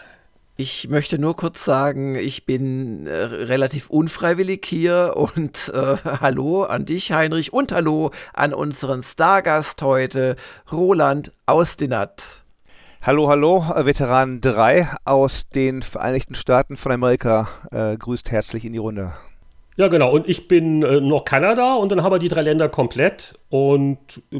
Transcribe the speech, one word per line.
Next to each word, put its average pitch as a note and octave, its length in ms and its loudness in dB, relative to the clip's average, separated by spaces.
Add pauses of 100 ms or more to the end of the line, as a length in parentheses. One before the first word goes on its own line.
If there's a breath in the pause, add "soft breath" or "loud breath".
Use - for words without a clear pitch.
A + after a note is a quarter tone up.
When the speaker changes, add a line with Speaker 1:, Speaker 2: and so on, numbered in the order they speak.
(560)
Speaker 1:
Ich - 320 -8
möchte D3 320 -2
nur D#3+ 160 0
kurz - 300 -6
sagen, C#3 500 0
ich B2+ 300 -8
bin, C3 640 -4
äh, C#2+ 40 -8
relativ A#2 800 -4
unfreiwillig F3 760 -2
hier F3 520 0
und, - 560 -4
äh, C3+ 240 0 (120)
<laughs> C3+ 120 -6
hallo D3 420 0
an C3+ 220 -4
dich, F3 260 -4
Heinrich, D#3+ 400 -2
und C4+ 220 -2
hallo D#3 380 0 (220 loud breath)
an D3 200 0
unseren C3+ 480 -6
Stargast E3 800 0
heute, C3 560 0 (340 loud breath)
Roland D#3 600 2 (120)
Austinat. C3 1000 -2 (580 soft breath)
Speaker 2:
Hallo, D3 260 2
hallo, D#3 380 4 (100)
äh, D3+ 100 2
Veteran C3 540 2
drei B2+ 480 4 (160)
aus C3+ 460 0
den C3 320 -2
Vereinigten B2+ 540 -4
Staaten C3 420 0
von C3 160 -4
Amerika, B2 560 2 (220 loud breath)
äh, A2 260 -2
grüßt A#2+ 340 -6
herzlich A2 320 -4
in A#2 80 -10
die A2+ 80 -6
Runde. G#2 320 -6 (640 loud breath)
Speaker 3:
Ja, G3 120 4
genau. D3+ 240 4
Und D#3+ 180 2
ich - 180 -2
bin, D#3+ 360 4
äh, C#3 180 4
noch C#3+ 240 0
Kanada A3+ 480 2
und G3+ 180 0
dann F3+ 120 2
haben F#3 80 2
wir F#3 80 2
die E3+ 80 -2
drei E3 160 0
Länder D3+ 260 2
komplett C#3 680 -2 (100)
und C#3 720 0 (180)